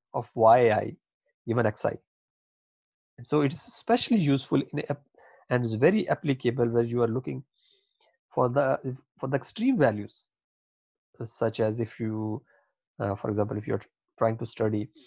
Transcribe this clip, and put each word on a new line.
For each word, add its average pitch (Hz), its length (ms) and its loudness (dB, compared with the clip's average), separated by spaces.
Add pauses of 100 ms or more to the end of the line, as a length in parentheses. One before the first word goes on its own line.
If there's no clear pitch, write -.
(140)
of 127 220 -6
Yi 113 600 4 (520)
given 113 280 2
Xi. - 140 -2 (1300)
And 123 100 -16
so 151 140 0
it 143 100 0
is - 140 -10
especially - 540 0
useful 143 420 2 (100)
in 147 180 -6
ap-, 143 140 -6 (460)
and 123 160 0
is 110 100 -2
very 175 320 4
applicable 131 640 0
where 117 140 2
you 117 200 -2
are 117 40 2
looking 127 360 -6 (880)
for 127 140 2
the, 135 480 0 (240)
for 135 80 -6
the 135 80 -2
extreme 233 420 -2
values, 107 500 0 (1000)
such - 340 -2
as 110 200 0
if 110 200 -6
you, 110 420 -4 (580)
uh, 101 160 -2
for 113 140 -6
example, 107 280 -2
if 104 100 -8
you're 104 140 -2 (360)
trying 113 200 0
to 117 80 -8
study 110 440 -2 (180)